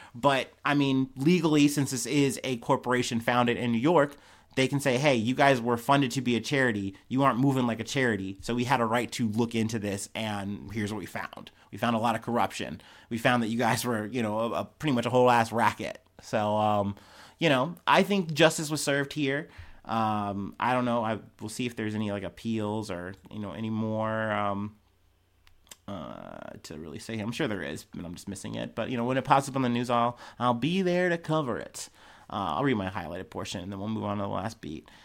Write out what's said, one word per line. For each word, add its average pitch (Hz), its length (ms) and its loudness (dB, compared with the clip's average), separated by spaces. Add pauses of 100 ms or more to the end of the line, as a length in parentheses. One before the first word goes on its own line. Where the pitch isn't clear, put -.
(160)
But, 131 320 2 (180)
I 143 80 2
mean, 135 420 2
legally, 151 520 4
since 143 240 0
this 123 160 -4
is 139 360 2
a 127 140 -4
corporation 123 640 0
founded 120 380 2
in 120 140 -2
New 117 60 2
York, 147 380 4 (400)
they 131 120 4
can 139 120 0
say, 131 180 2
"Hey, 139 200 4
you 117 180 2
guys 139 260 4
were 120 160 0
funded 139 340 2
to 135 100 -2
be 120 140 2
a 107 60 0
charity. 110 540 0 (140)
You 131 120 0
aren't 127 160 4
moving 131 300 4
like 113 120 -2
a 110 40 -4
charity. 107 580 0
So 117 140 -4
we 123 80 2
had 123 180 2
a 113 40 2
right 113 260 0
to 117 180 0
look 117 240 0
into 113 240 0
this, 101 380 -6
and 101 580 -6
here's 104 180 -4
what 107 80 -6
we 87 60 -10
found. - 460 -12 (200)
We 101 60 -12
found 117 180 0
a 110 40 0
lot 113 160 0
of 113 80 -6
corruption. 98 580 -2 (280)
We 117 100 -4
found 123 240 4
that 104 60 -2
you 117 100 -2
guys 123 260 2
were, 110 220 -2
you 120 160 -2
know, 107 160 -2
a, 113 120 -2 (100)
a 101 40 -4
pretty 143 300 -2
much 120 100 2
a 117 60 -2
whole 123 180 6
ass 113 220 4
racket." - 500 0 (220)
So, 107 340 0
um, 104 380 2 (420)
you 160 120 4
know, 139 260 2 (120)
I 160 160 8
think 185 300 -2
justice 160 360 4
was 151 140 -2
served 143 300 0
here. 143 360 -2 (340)
Um, 104 760 -2
I 123 140 0
don't 123 120 0
know. 120 180 0
I, 110 140 -2 (220)
we'll 107 100 -10
see 127 160 -6
if 117 100 -6
there's 107 200 -4
any, 107 160 -4
like, 101 100 -4
appeals 107 720 -4
or, 90 240 -10 (160)
you 107 80 -10
know, 101 140 -8
any 110 180 -6
more, 110 600 -2
um, 104 440 -2 (1120)
uh, 50 640 -12 (100)
to - 160 -14
really 80 220 -10
say. 113 180 -8
I'm 110 140 -4
sure 143 160 -2
there 98 160 -4
is, 71 220 -8
but 85 200 -12
I'm 87 80 -10
just - 140 -16
missing 110 260 -10
it. 117 220 -8
But, 113 160 -4
you 127 60 -4
know, 117 80 -2
when 131 120 0
it 127 80 -2
pops 139 240 4
up 131 60 -4
on 131 80 0
the 123 60 2
news, 120 200 -2
I'll, 120 300 2 (180)
I'll 123 160 2
be 165 300 0
there 180 260 2
to 170 80 0
cover 156 400 -2
it. - 320 -12 (400)
Uh, 95 280 -2
I'll 139 60 2
read 135 120 4
my 95 160 -2
highlighted 90 400 -8
portion, 92 300 -8
and 95 100 -8
then 95 80 -8
we'll 104 100 -6
move 107 140 -4
on 104 140 -2
to 101 60 -2
the 101 60 -4
last 101 320 -6
beat. - 260 -12 (180)